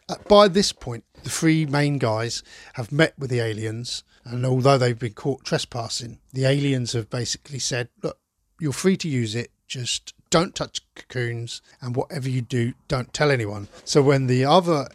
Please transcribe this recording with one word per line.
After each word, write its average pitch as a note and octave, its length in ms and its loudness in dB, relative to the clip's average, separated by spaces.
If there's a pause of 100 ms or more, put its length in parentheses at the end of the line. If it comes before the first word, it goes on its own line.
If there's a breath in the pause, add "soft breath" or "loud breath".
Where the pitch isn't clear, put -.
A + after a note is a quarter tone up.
Uh, F3+ 60 -6 (140)
by G3+ 180 10
this F#3+ 240 2
point, A#2 320 -12 (220)
the B2+ 60 -8
three D#3+ 360 2
main C#3+ 320 0
guys A2+ 460 -2 (300 loud breath)
have A#2+ 180 -8
met D3+ 260 2
with C#3 120 -6
the A#2+ 100 0
aliens, A2 640 -6 (200 soft breath)
and B2 220 -4
although C3 320 4
they've B2 200 0
been A2+ 160 -6
caught C#3 300 -6
trespassing, A#2 760 -6 (120)
the C3 120 -2
aliens C3+ 480 0
have A2+ 180 -4
basically B2+ 480 -8
said, A#2+ 300 -4 (140)
"Look, - 160 -8 (420)
you're D3+ 120 -2
free F#3 260 2
to F3 100 -6
use A#2+ 260 -2
it, A#2+ 160 -6 (160)
just - 480 -8 (160)
don't E3+ 240 2
touch - 260 -8 (140)
cocoons, A#2+ 680 -8 (200 soft breath)
and B2 160 -6
whatever C3+ 320 -4
you B2+ 120 0
do, A#2+ 340 -2 (120)
don't B2+ 260 -4
tell D3+ 180 2
anyone." G#2 380 -4 (160)
So - 180 4
when C3+ 240 4
the B2+ 180 4
other E3 500 4